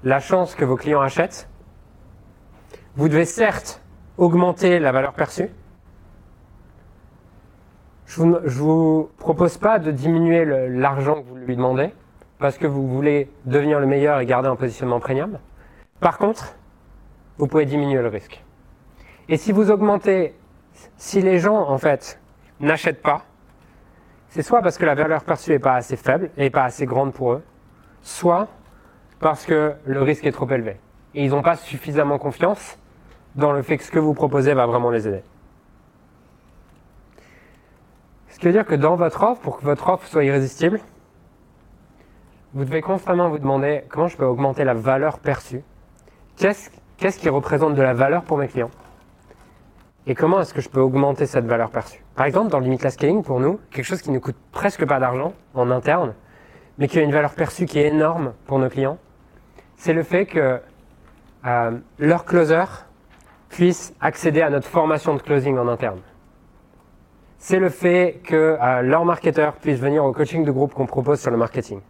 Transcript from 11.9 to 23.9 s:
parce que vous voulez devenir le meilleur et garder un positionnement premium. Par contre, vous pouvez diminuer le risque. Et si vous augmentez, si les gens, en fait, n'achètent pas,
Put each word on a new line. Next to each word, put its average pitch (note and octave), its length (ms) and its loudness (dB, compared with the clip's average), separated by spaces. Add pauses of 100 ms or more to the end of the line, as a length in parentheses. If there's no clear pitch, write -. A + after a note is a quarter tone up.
parce C#3 200 -2
que - 80 -2
vous C#3 220 -2
voulez C#3 420 0 (140)
devenir C#3+ 340 2
le C#3 80 2
meilleur C#3+ 320 2
et B2+ 80 -2
garder C3 220 2
un B2+ 80 0
positionnement A#2+ 420 -4
premium. C#3+ 400 -4 (640)
Par E3+ 180 2
contre, - 380 -4 (840)
vous D3 80 0
pouvez D#3 180 2
diminuer C#3 380 0
le A#2 60 0
risque. - 360 -10 (840)
Et D#3+ 80 0
si G#3+ 160 -2
vous G3 180 4
augmentez, G3 640 2 (640)
si - 260 -2
les F#3 160 4
gens, G#3 180 2
en C#3+ 220 0
fait, - 420 -2 (380)
n'achètent D3+ 420 0
pas, - 240 0 (1040)